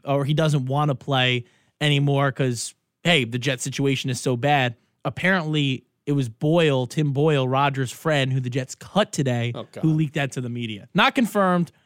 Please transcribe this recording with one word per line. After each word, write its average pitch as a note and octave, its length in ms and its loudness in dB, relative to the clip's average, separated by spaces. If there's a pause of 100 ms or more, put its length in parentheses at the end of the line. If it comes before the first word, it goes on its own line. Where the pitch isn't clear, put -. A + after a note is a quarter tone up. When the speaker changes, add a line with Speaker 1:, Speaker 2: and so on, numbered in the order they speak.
Speaker 1:
or C#3+ 180 0
he C#3+ 80 0
doesn't D3+ 340 2
wanna C#3+ 280 0
play B2+ 500 0 (380)
anymore C#3+ 500 2
'cause, B2+ 420 -4 (300)
hey, D#3 200 2
the A2+ 140 -4
Jets B2 240 -4
situation C#3 480 -2
is A#2+ 100 -4
so B2+ 160 0
bad. C3 400 2 (280)
Apparently, D3+ 800 -2 (200)
it C#3+ 80 -2
was C#3 160 0
Boyle, D3+ 580 2
Tim C#3+ 260 -2
Boyle, C#3+ 360 2
Rodgers' C3+ 440 0
friend, C#3 400 0
who C3+ 80 0
the B2 100 -4
Jets B2+ 240 -6
cut - 380 -2
today, A#2+ 420 -2
Speaker 2:
Oh, A#2 180 -12
God. - 100 -16
Speaker 1:
who D#3+ 100 4
leaked D#3 220 0
that C#3+ 180 -4
to C#3 100 -8
the B2 80 -6
media. A#2 440 -8
Not A#3+ 200 2
confirmed, F#3+ 560 2 (160)